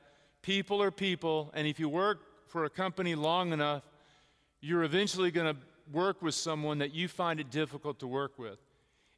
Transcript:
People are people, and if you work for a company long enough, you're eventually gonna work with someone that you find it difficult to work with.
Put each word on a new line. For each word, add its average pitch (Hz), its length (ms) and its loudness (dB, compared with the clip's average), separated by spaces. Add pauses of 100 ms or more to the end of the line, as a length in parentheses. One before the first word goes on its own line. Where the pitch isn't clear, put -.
(420)
People 196 400 0
are 196 80 4
people, 160 640 0
and 151 120 0
if 151 140 -2
you 156 80 0
work 185 300 2 (300)
for 165 180 -2
a - 20 -4
company 180 460 -2
long 165 400 2
enough, 147 280 0 (800)
you're 165 240 2
eventually 185 460 2
gonna 160 260 2 (340)
work 180 300 2
with 160 140 0
someone 151 440 -2
that 143 140 0
you 170 160 -2
find 165 320 0
it 139 100 -8
difficult 143 500 -4
to 139 60 -8
work 135 320 -4
with. 107 200 -10 (600)